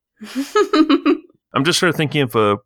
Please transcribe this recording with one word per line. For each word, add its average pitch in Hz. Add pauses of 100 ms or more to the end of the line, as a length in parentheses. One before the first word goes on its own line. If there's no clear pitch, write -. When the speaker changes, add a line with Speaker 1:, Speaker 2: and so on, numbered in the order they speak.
(200)
Speaker 1:
<laughs> 294 (280)
Speaker 2:
I'm 135
just 170
sort 175
of 147
thinking 151
of 127
a 104